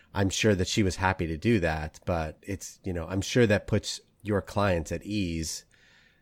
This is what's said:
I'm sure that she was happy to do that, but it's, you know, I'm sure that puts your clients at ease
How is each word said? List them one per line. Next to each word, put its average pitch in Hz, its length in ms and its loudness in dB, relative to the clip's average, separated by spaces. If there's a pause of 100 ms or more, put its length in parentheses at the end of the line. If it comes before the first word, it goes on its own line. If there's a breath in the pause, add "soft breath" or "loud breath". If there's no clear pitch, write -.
(140 soft breath)
I'm 98 160 2
sure 107 260 4
that 90 120 0
she - 160 2
was 92 140 0
happy 92 300 0
to 80 100 -4
do 110 240 2
that, 78 440 -2
but 80 360 -2
it's, - 420 -10
you 98 80 -4
know, 85 160 -4
I'm 95 140 -2
sure 120 260 4
that 101 200 2
puts - 340 -2 (200)
your 104 200 0
clients 92 500 0
at 85 140 -6
ease 87 580 -4 (580)